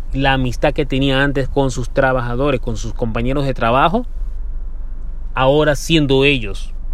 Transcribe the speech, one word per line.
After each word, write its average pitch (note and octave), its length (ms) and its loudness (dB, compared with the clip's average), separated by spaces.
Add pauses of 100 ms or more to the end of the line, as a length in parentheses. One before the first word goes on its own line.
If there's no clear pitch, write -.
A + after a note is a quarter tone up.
(140)
la C3+ 200 2
amistad C3 400 0
que D3+ 120 0
tenía C3+ 380 2
antes C#3 260 0
con C3+ 200 2
sus B2+ 200 -4
trabajadores, B2+ 720 0
con A2+ 160 -4
sus A2 160 -4
compañeros B2 520 -2
de C3+ 80 -2
trabajo, C3+ 520 2 (1300)
ahora C#3+ 400 4
siendo C3+ 480 2
ellos B2 500 0 (200)